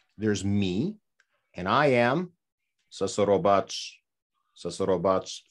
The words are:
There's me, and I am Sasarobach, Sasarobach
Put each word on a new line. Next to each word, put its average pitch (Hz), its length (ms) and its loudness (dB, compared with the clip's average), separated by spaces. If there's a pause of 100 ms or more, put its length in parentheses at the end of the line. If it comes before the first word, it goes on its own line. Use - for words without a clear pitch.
(160)
There's 101 260 -2
me, 101 540 0 (560)
and 90 160 -6
I 139 200 4
am 127 440 2 (580)
Sasarobach, 98 1000 0 (640)
Sasarobach 92 760 -2 (200)